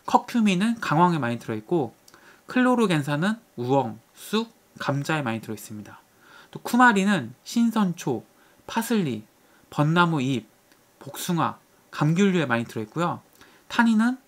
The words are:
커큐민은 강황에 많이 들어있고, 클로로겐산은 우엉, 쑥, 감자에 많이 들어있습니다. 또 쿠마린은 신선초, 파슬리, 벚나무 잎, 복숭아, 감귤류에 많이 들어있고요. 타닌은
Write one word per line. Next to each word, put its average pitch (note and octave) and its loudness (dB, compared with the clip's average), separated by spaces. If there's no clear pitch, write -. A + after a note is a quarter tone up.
커큐민은 A3 0
강황에 E3+ 4
많이 A#2+ -2
들어있고, A#2 -4
클로로겐산은 G3+ 2
우엉, A#2+ 0
쑥, A3+ -4
감자에 C#3+ -4
많이 A2+ -4
들어있습니다. G#2 -14
또 - -14
쿠마린은 G3+ 2
신선초, G#3 -2
파슬리, F3+ -2
벚나무 D#3+ 2
잎, B2+ -4
복숭아, C#3 -4
감귤류에 E3+ 2
많이 A#2 0
들어있고요. A#2+ -6
타닌은 A#3 2